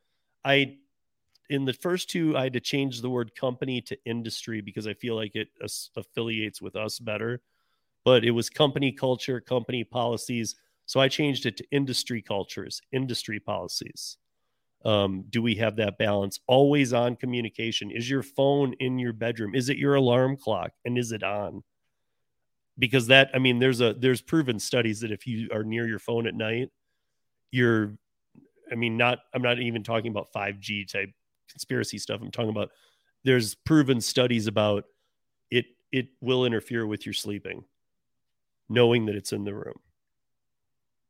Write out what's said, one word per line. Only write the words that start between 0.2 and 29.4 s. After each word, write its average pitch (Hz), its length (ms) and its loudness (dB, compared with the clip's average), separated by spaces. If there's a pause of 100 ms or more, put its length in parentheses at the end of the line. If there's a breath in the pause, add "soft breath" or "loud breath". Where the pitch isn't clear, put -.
I, 139 320 2 (720)
in 139 160 -2
the 131 80 0
first 180 360 -4
two, 160 280 0
I 135 60 0
had 131 100 -2
to 120 60 -2
change 135 420 -4
the 123 80 -6
word 120 260 -4
company 127 480 -4
to - 220 -10
industry 113 560 -8
because 101 260 -10
I 104 60 -8
feel 117 220 -6
like 110 200 -6
it 110 140 -6 (140)
as-, - 320 -10
affiliates 110 640 -6
with 98 140 -14
us 107 240 -6
better. 113 420 -6 (640)
But 123 200 8
it 120 60 6
was 117 180 0
company 139 420 2
culture, 127 500 -2
company 123 420 -2
policies. 117 720 -4 (300)
So - 140 0
I 135 100 6
changed 143 360 0
it 113 120 -2
to - 140 -14
industry 127 500 -2
cultures, - 600 -6 (100)
industry 120 480 -4
policies. - 800 -8 (680)
Um, 98 440 0
do 117 120 -2
we 113 140 0
have 107 220 0
that 104 200 -2
balance? 101 500 0
Always 139 460 6
on 120 240 2
communication. 113 760 -6
Is 117 180 -6
your 135 140 0
phone 139 560 2
in 127 200 -2
your 123 140 -2
bedroom? 113 420 -4
Is 131 140 0
it 143 80 0
your 143 180 4
alarm 131 420 4
clock? 90 340 -4 (140)
And 120 120 -2
is 120 140 -2
it 110 120 -6
on? 98 400 -6 (1120)
Because 123 300 2
that, 135 260 8
I 131 60 2
mean, 127 200 4
there's 123 220 4
a, 113 120 4
there's 123 280 2
proven 127 380 0
studies 113 420 0
that 113 100 -6
if 101 160 -8
you 113 240 -6
are 110 120 -2
near 113 240 -2
your 110 120 -4
phone 117 280 -2
at 107 80 -2
night, 113 340 -2 (840)
you're, 113 460 2 (760)
I 120 40 -6
mean, 117 200 0
not, 120 240 2 (140)
I'm 127 80 -2